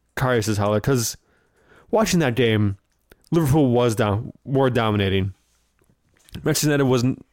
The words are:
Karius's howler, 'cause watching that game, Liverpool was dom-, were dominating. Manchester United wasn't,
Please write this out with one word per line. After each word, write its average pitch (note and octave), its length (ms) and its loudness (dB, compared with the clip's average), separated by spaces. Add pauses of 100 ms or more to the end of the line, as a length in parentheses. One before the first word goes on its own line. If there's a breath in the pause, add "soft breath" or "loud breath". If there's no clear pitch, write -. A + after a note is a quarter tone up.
(160)
Karius's A2+ 400 -2
howler, G#2 240 0
'cause B2 360 -2 (760 soft breath)
watching G3+ 300 0
that C3 160 0
game, G#2+ 420 0 (540)
Liverpool D3+ 380 2
was A#2+ 260 2
dom-, G#2+ 360 -2 (120)
were C3 260 0
dominating. G2+ 640 0 (1080)
Manchester D3+ 240 -2
United C#3+ 160 2
wasn't, B2+ 480 0